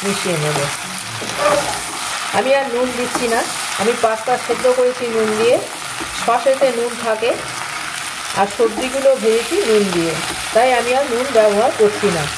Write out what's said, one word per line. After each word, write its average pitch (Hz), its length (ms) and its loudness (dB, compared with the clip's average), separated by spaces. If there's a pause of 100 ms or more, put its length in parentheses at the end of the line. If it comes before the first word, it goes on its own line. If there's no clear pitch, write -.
মিশিয়ে 190 380 -2
নেব। 151 160 -2 (1800)
আমি 247 200 0
আর 269 160 0
নুন 254 140 0 (100)
দিচ্ছি 247 360 -2
না, 247 60 2 (400)
আমি 226 120 2 (120)
পাস্তা 220 280 0 (140)
সেদ্ধ 233 180 -2 (140)
করেছি 247 260 0 (100)
নুন 220 140 2 (100)
দিয়ে, 233 180 4 (680)
সসেতে 262 420 2 (120)
নুন 240 120 -2 (160)
থাকে 220 240 0 (1080)
আর 202 160 4
সবজিগুলো 262 540 2 (120)
ভেজেছি 226 340 2 (120)
নুন 214 140 6 (120)
দিয়ে, 165 180 2 (420)
তাই 240 140 6 (100)
আমি 240 200 0
আর 285 140 2
নুন 247 140 0 (100)
ব্যবহার 214 340 4 (100)
করছি 202 360 2
না। 151 80 -2 (140)